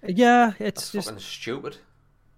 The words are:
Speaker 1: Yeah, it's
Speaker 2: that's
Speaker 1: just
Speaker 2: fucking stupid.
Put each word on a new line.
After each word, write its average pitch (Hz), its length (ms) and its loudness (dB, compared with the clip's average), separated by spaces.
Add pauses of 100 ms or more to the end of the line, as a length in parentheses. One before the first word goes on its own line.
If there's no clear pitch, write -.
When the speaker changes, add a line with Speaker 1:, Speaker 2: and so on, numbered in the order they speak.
Speaker 1:
Yeah, 240 520 4
it's - 240 -6
Speaker 2:
that's - 100 -10
Speaker 1:
just 202 160 -6
Speaker 2:
fucking 101 120 -12
stupid. - 580 -12 (600)